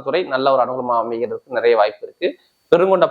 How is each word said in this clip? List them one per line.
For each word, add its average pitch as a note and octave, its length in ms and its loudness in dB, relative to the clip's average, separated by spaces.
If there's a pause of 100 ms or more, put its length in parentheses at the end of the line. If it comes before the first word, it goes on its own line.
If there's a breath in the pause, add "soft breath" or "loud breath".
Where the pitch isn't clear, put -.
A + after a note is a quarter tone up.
துறை C#3 140 -2 (140)
நல்ல C3+ 200 0
ஒரு B2+ 100 2
அனுகூலமா B2 400 -4
அமைகிறதுக்கு A#2 540 -6
நிறைய A#2 180 2
வாய்ப்பு G#2+ 320 0
இருக்கு. - 200 -6 (440)
பெருங்கொண்ட F3+ 400 4